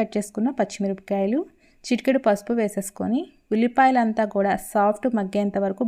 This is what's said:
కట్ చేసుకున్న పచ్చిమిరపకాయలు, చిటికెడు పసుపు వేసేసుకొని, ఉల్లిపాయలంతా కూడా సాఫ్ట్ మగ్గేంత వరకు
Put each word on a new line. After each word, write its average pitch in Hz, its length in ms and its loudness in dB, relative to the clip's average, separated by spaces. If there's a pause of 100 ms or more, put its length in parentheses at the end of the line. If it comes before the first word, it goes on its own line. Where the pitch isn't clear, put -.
కట్ 220 160 -2
చేసుకున్న 214 340 -2 (100)
పచ్చిమిరపకాయలు, 196 800 -2 (480)
చిటికెడు 262 400 2
పసుపు 202 340 0
వేసేసుకొని, 202 600 -2 (320)
ఉల్లిపాయలంతా 233 720 4 (100)
కూడా 196 180 2 (180)
సాఫ్ట్ 214 360 2 (120)
మగ్గేంత 202 460 -2
వరకు 196 220 -2